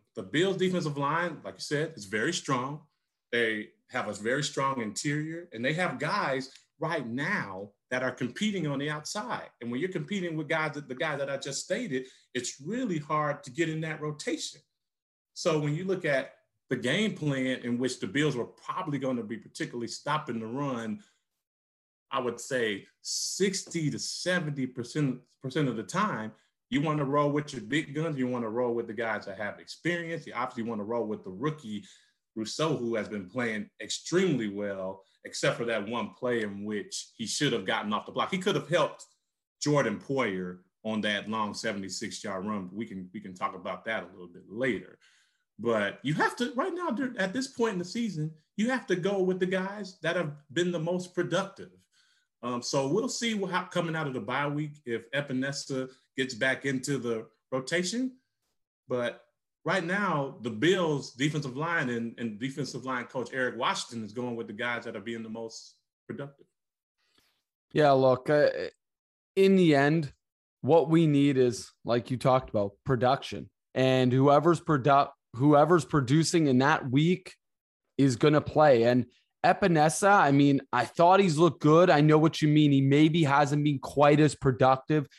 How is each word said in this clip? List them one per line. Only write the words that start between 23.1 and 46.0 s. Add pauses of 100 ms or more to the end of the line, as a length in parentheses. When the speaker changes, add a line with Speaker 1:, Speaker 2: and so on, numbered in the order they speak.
Speaker 1:
to
seventy
percent (240)
of
the
time, (380)
you
wanna
roll
with
your
big
guns,
you
wanna
roll
with
the
guys
that
have
experience,
you
obviously
wanna
roll
with
the
rookie (520)
Rousseau,
who
has
been
playing (100)
extremely
well, (220)
except
for
that
one
play
in
which
he
should
have
gotten
off
the
block.
He
could
have
helped (560)
Jordan
Poyer (240)
on
that
long
seventy-six
yard
run.
We
can,
we
can
talk
about
that
a
little
bit
later. (600)
But